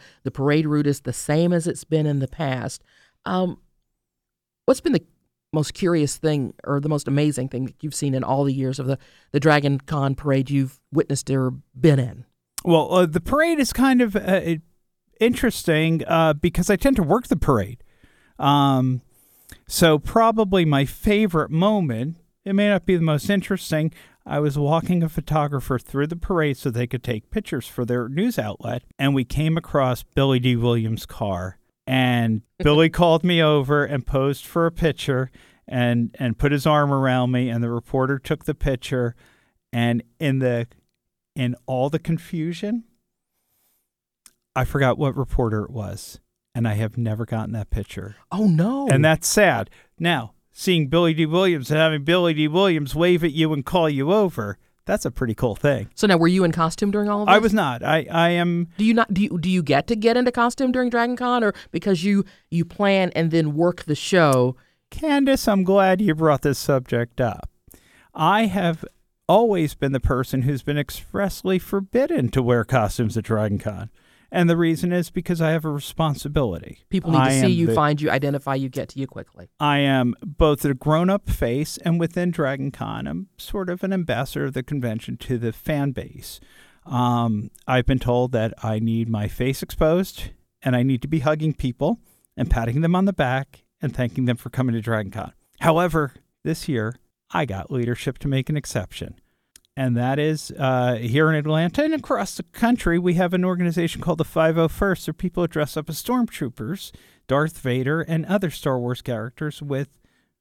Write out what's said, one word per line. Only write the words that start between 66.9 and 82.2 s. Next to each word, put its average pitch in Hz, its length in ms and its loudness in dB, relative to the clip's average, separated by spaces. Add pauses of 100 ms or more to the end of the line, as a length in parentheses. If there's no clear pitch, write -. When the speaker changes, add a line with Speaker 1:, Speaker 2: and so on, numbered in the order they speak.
Speaker 2:
up. 107 260 -4 (640)
I 190 300 2
have 180 400 -2 (420)
always 190 480 4
been 139 180 -2
the 131 80 0
person 131 420 0
who's 135 200 -2
been 147 140 -2
expressly 185 840 -4
forbidden 196 720 -2
to 131 120 2
wear 120 220 2
costumes 113 520 0
at 107 80 -4
Dragon 107 340 0
Con. 101 300 -10 (460)
And 175 140 4
the 170 80 4
reason 170 380 0
is 175 160 -2
because 170 320 -4
I 160 80 2
have 160 160 -2
a 151 40 -4
responsibility. 143 1160 -4
Speaker 1:
People 175 240 -2
need 131 60 4
Speaker 2:
I 131 100 6
Speaker 1:
to 135 120 2
see - 40 4
Speaker 2:
am 185 60 6
Speaker 1:
you, 170 160 2
Speaker 2:
the 113 80 2
Speaker 1:
find 147 260 2
you, 151 100 -2
identify 139 440 -2
you, 135 160 -4
get 131 200 -8
to - 80 -14
you 135 80 -6
quickly. - 440 -18 (100)
Speaker 2:
I 143 200 2
am 131 420 2
both 151 420 2
a 143 80 2
grown-up 170 560 0
face, 131 480 -2
and 170 240 0
within 175 300 -2